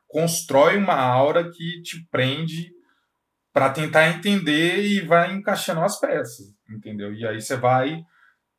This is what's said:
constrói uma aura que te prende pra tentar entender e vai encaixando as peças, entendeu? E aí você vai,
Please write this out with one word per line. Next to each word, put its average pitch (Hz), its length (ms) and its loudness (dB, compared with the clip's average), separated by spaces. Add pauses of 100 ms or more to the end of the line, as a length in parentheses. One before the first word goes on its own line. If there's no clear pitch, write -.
constrói 165 680 2
uma 185 180 2
aura 139 540 2
que 170 340 -10
te - 280 -14
prende 156 600 -4 (840)
pra 135 160 4
tentar 156 400 2
entender 175 760 0
e 202 180 0
vai 170 320 2
encaixando 190 480 -4
as 202 160 -2
peças, 131 500 -4 (220)
entendeu? 107 440 -10
E 113 120 -8
aí 110 140 -6
você 131 160 -6
vai, 131 460 0 (580)